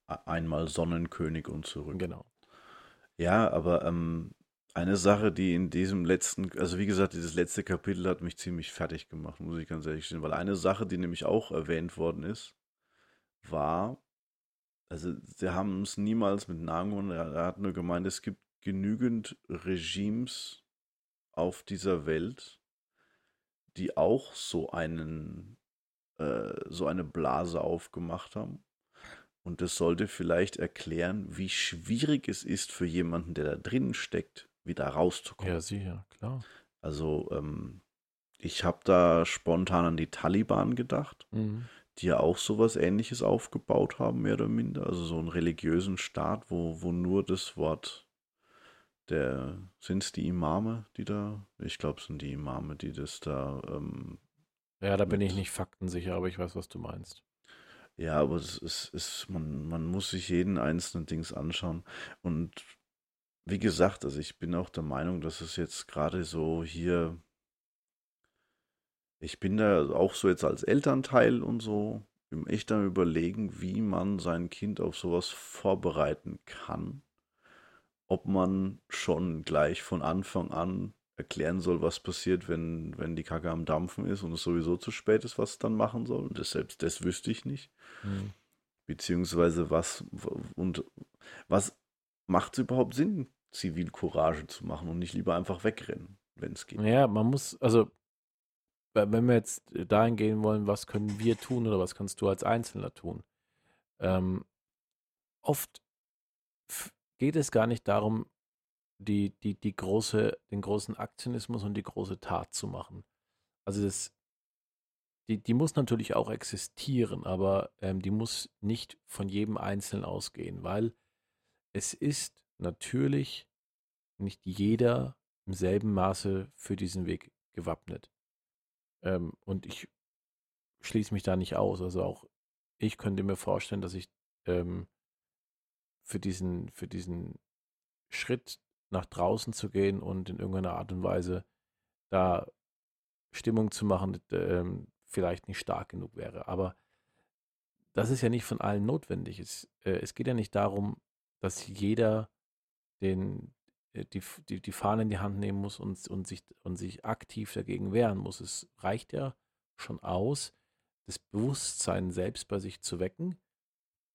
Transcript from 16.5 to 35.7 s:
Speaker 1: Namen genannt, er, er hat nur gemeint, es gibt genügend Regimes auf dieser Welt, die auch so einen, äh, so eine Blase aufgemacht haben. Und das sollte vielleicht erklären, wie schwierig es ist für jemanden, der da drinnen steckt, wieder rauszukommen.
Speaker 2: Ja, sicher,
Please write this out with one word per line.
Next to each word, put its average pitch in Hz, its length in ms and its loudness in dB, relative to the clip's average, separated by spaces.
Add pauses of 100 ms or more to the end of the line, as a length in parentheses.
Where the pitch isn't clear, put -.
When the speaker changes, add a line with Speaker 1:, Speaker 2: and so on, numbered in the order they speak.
Speaker 1:
Namen 82 320 -2
genannt, 98 220 -4
er, 82 280 -4
er 85 60 2
hat 92 120 -4
nur 98 140 -2
gemeint, 87 340 0
es - 140 -4
gibt 101 200 -8 (220)
genügend 107 760 0 (120)
Regimes 92 1160 -4 (680)
auf 90 300 -2
dieser 90 440 0
Welt, 85 540 -2 (1160)
die - 200 -4
auch 101 380 4
so - 360 -4
einen, 80 840 -6 (640)
äh, 58 340 -2 (140)
so 87 200 -2
eine 87 180 0
Blase 78 560 0
aufgemacht 85 760 -4
haben. 92 280 -8 (800)
Und 87 180 -6
das 90 160 -2
sollte 87 320 4
vielleicht 87 480 2
erklären, 87 720 -2 (100)
wie 92 140 -2
schwierig 117 760 0
es - 160 -4
ist - 280 -2
für 90 140 -2
jemanden, 85 480 0
der 76 100 0
da 73 120 0
drinnen 123 380 0
steckt, - 540 -6 (160)
wieder 69 220 -2
rauszukommen. 85 640 0
Speaker 2:
Ja, 85 80 0
sicher, 95 480 -6